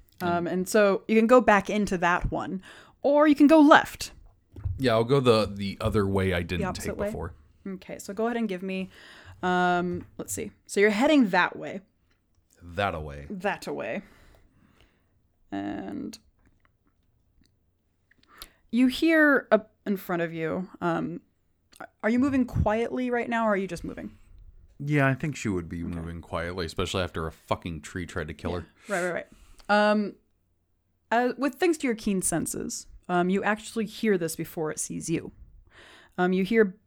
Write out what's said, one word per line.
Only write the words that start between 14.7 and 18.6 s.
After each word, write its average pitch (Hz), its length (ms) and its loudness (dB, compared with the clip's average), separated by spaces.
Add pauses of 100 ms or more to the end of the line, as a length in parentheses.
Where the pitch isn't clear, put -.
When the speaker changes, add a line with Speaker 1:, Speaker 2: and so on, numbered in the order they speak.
Speaker 1:
And - 680 -10 (2500)